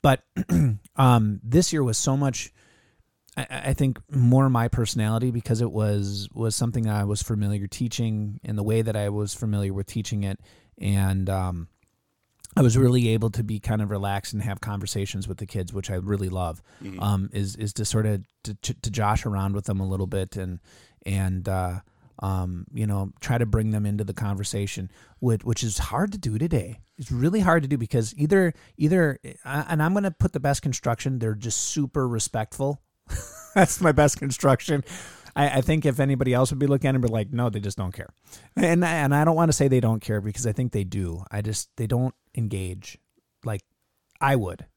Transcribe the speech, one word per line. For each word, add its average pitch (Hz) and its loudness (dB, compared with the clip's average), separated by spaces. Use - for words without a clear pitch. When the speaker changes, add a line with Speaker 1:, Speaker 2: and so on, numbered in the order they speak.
Speaker 1:
But, 139 4
<clears throat> 117 0
um, 113 4
this 147 4
year 151 0
was 113 0
so 135 0
much, 139 -2
I, 131 -6
I 135 0
think, 135 0
more 131 6
my 117 2
personality 113 0
because 113 -2
it 117 0
was, 101 -2
was 113 -2
something 117 -2
that 107 0
I 104 0
was 104 -2
familiar 104 -2
teaching 110 -4
in 107 -6
the 104 -2
way 110 2
that 110 -2
I 104 0
was 104 -4
familiar 101 -2
with 98 -6
teaching 104 -4
it. 98 -4
And, 95 0
um, 92 -2
I 156 4
was 120 6
really 123 6
able 110 2
to 113 -2
be 107 -4
kind 107 -2
of 101 -2
relaxed 101 -4
and 104 -4
have 101 -4
conversations 101 -6
with 92 -8
the 104 -8
kids, 92 -6
which 98 -6
I 98 -4
really 95 -2
love, 90 -4
Speaker 2:
Mm-hmm. 95 -12
Speaker 1:
um, 98 0
is, 101 -4
is 107 -6
to 107 -4
sorta 107 0
to, 104 -8
to, - -8
to - -8
josh 104 0
around 98 -2
with 101 -4
them 98 -2
a 95 -2
little 95 -2
bit 95 -6
and, 92 -8
and, 95 -2
uh, 90 -2
um, 92 -4
you 110 -2
know, 98 -2
try - -2
to 120 2
bring 110 0
them 104 0
into 104 -2
the 98 -8
conversation, 101 -6
which, 117 0
which 117 -4
is 107 -2
hard 190 -2
to 220 -10
do 110 -4
today. 117 -2
It's 139 -10
really 165 2
hard 165 4
to 135 -4
do 139 0
because 117 0
either, 165 4
either, 156 2
uh, 143 -4
and 156 2
I'm 175 2
gonna 196 0
put 185 -2
the - -4
best 139 0
construction, 131 -2
they're 110 -2
just 110 -6
super 139 -2
respectful. 120 -4
<laughs> - -10
That's - 4
my 165 6
best 143 4
construction. 139 0
I, 139 2
I 131 4
think 151 2
if 135 2
anybody 135 2
else 127 4
would 135 -4
be 143 2
looking 139 2
at 135 4
it - 2
and 127 2
be 120 2
like, 110 -2
"No, 120 0
they 107 -4
just 101 -6
don't 90 -4
care." - -12
And, 175 4
and 151 2
I 147 6
don't 165 4
wanna 160 4
say 143 4
they 127 4
don't 113 2
care 107 -2
because 107 -4
I 104 0
think 127 -2
they 101 -2
do. 90 -4
I 104 -4
just, 107 -6
they 113 -4
don't 120 0
engage 95 -6
like 107 -6
I 139 4
would. 92 -4